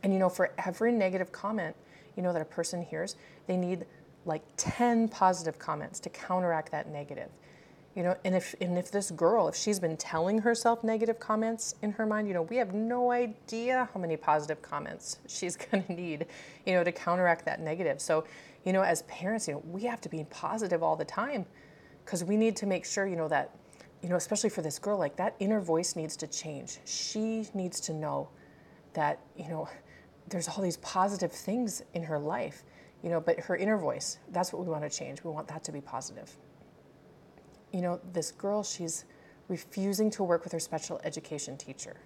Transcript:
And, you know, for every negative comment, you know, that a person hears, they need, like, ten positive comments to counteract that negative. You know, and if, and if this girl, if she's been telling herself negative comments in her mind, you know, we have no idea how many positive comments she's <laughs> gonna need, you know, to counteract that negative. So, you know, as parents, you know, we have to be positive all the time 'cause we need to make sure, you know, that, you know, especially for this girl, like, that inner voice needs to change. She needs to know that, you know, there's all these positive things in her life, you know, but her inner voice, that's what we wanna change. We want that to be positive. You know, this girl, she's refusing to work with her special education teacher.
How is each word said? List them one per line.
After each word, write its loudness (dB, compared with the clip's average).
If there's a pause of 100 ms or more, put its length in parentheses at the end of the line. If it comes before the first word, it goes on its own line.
And, 4
you 4
know, 6
for 2 (120)
every 2
negative 2
comment, -2 (400)
you -4
know, 4
that 2
a -2
person -2
hears, -4 (320)
they 2
need, 0 (400)
like, -2 (160)
ten 4
positive 4
comments -6
to -6
counteract 0
that -4
negative. -8 (680)
You 0
know, 4 (100)
and 4
if, 0
and 2
if -2
this 0
girl, 2
if -2
she's 0
been 0
telling 0
herself 2
negative 2
comments -2
in 0
her -2
mind, 0
you -2
know, 2
we 0
have 0
no 2
idea 0
how -4
many 0
positive 2
comments -8
she's -4
<laughs> -8
gonna 2
need, -4 (400)
you 4
know, 8
to 4
counteract 4
that -2
negative. 0
So, 2 (400)
you 2
know, 6
as 2
parents, -4
you -2
know, -6
we -8
have -4
to -8
be -4
positive 0
all 6
the -2
time -2 (600)
'cause -2
we 2
need 6
to -4
make 0
sure, 0
you 0
know, 0
that, 0 (460)
you -6
know, 4
especially 2
for -6
this -2
girl, 0
like, 0
that 0
inner 2
voice 2
needs -4
to -6
change. -8
She -2
needs -2
to -4
know -2 (640)
that, 2 (160)
you -10
know, -4 (580)
there's -4
all -4
these 0
positive 0
things -2 (120)
in -4
her 0
life, -4 (360)
you -4
know, 2
but 2
her -2
inner 2
voice, -2 (140)
that's 0
what -4
we -4
wanna -2
change. -8
We -6
want -6
that -10
to -10
be -6
positive. -8 (1400)
You -2
know, 0 (100)
this -2
girl, 0
she's -6 (420)
refusing 0
to -2
work 4
with -8
her -2
special -4
education -6
teacher. -14